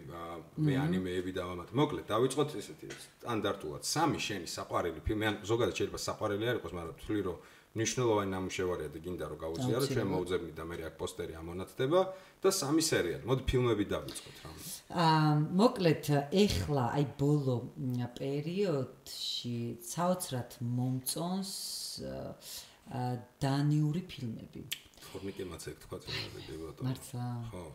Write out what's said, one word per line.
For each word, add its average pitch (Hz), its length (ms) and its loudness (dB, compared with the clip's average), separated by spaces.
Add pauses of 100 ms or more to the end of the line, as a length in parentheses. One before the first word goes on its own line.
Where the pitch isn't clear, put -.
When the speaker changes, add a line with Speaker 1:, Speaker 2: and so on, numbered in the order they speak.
Speaker 1:
ა, 85 140 -12 (320)
მე 151 200 4
Speaker 2:
მმ. 135 80 4
Speaker 1:
ანიმეები 92 520 0
დავამატე. 90 440 -6
მოკლედ, 92 300 2
დავიწყოთ 131 500 2
ესეთი, 80 320 -12
სტანდარტულად, 101 960 -4
სამი 147 320 2
შენი 87 320 -4
საყვარელი 90 520 -2
ფილმი, 107 240 0
ან 104 160 2
ზოგადად 110 340 2
შეიძლება - 260 -2
საყვარელი 101 440 -2
არ 120 120 2
იყოს, - 160 -6
მაგრამ 82 240 -6
ვთვლი, 107 240 -2
რომ 90 160 -2 (300)
მნიშვნელოვანი 107 640 2
ნამუშევარია 90 580 -2
და 78 100 -10
გინდა, 80 280 -6
რომ 82 120 -8
გაუძლიერო, 127 460 0
ჩვენ 131 140 0
Speaker 2:
აუცილებლად. 98 140 0
Speaker 1:
მოუძებნით 87 440 -2
და 80 80 -8
მე 85 140 -6
აქ 80 180 -10
პოსტერი 87 380 -6
ამონათდება 95 640 2 (380)
და 190 120 4
სამი 156 320 4
სერიალი. 87 440 2
მოდი, 127 180 2
ფილმები 117 420 4
დავიწყოთ, - 500 -6
რა. - 140 -14 (380)
Speaker 2:
ა, 175 180 2 (440)
მოკლედ, 190 560 6 (260)
ეხლა, 156 560 4
აი, 143 240 2
ბოლო, 139 540 4
მ, 123 460 -4
პერიოდში 143 1500 -2 (240)
საოცრად 175 840 -2
მომწონს, 131 880 -2 (460)
ა, 135 340 -8 (540)
ა, 120 140 -4 (340)
დანიური 147 680 4
ფილმები. 110 640 -10 (340)
Speaker 1:
თორნიკემაც 95 640 -10
ეგ - 140 -10
თქვა - 220 -12
წინაზე, 107 400 -8
კი 90 160 -12
ბატონო. 80 280 -10
Speaker 2:
მართლა? 123 440 -6 (160)
Speaker 1:
ხო. 90 200 -8 (120)